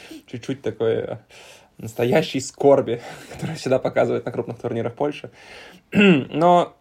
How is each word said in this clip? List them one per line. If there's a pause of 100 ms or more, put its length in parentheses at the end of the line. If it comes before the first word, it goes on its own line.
(280)
Чуть-чуть
такой,
э, (640)
настоящей
скорби, (160)
<laughs>
которую
всегда
показывает
на
крупных
турнирах
Польша. (600)
<clears throat>
Но